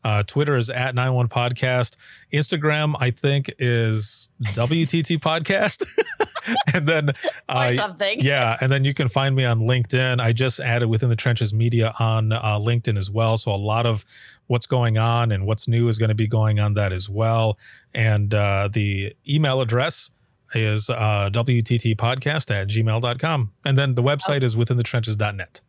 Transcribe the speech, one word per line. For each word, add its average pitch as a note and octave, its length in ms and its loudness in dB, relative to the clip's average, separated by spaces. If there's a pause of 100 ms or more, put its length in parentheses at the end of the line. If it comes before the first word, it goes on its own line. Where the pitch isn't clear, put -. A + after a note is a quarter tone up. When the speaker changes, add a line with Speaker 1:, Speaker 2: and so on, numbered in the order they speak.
Speaker 1:
Uh, G#2 200 2
Twitter D3 320 0
is A2+ 140 0
at B2 260 -4
nine B2+ 180 0
one B2 140 2
podcast. B2 680 0 (360)
Instagram, D3+ 680 0
I B2 120 0
think, C#3 480 0
is A2+ 680 -2 (240)
W C#3 320 0
T E3 160 0
T D#3+ 160 -2
podcast. F3+ 720 0
<laughs> - 40 -14 (800)
And D3+ 140 2
then, D3+ 220 2 (380)
Speaker 2:
Or C3+ 80 -4
Speaker 1:
uh, B2+ 140 2
Speaker 2:
something. G3 500 -2
Speaker 1:
yeah, B2+ 400 2
and C3 120 2
then C3+ 120 2
you C#3 120 0
can C3 140 0
find C3+ 260 2
me C3 100 2
on A#2 140 2
LinkedIn. B2+ 600 0
I A#2 140 2
just B2+ 260 0
added A#2+ 300 0
Within A2+ 200 0
the A#2 60 2
Trenches A2+ 380 0
Media A2+ 460 2
on, A2 320 2
uh, A2 260 0
LinkedIn A2+ 400 0
as F#2+ 140 -4
well. A2+ 260 2
So G#2+ 160 -2
a G2 80 -2
lot A2 240 0
of A2 180 0 (440)
what's A#2+ 180 0
going A#2+ 320 2
on A#2 340 2
and G2 140 -2
what's G#2+ 220 -2
new A#2 200 2
is A2 120 0
gonna A2 160 2
be A2 100 0
going G#2+ 340 2
on G#2 140 2
that G2+ 200 0
as F#2+ 140 -6
well. A2+ 520 0 (340)
And, G#2+ 400 2
uh, G2+ 400 2
the G2+ 400 -2 (160)
email C#3 320 2
address B2 480 -2 (460)
is, G#2+ 340 0
uh, G#2+ 420 0
W A#2 300 2
T A#2+ 160 0
T A2+ 160 0
podcast C3 560 -2
at G2+ 200 -2
gmail A2+ 320 0
dot A#2+ 180 -4
com. D3 320 -2 (120)
And C#3 140 2
then C3+ 160 2
the B2 80 0
website C#3+ 360 0
Speaker 2:
Okay. C3 100 2
Speaker 1:
is A2 100 0
within A#2+ 200 0
the A#2+ 60 0
trenches A2+ 320 -2
dot G#2 200 -2
net. - 340 -14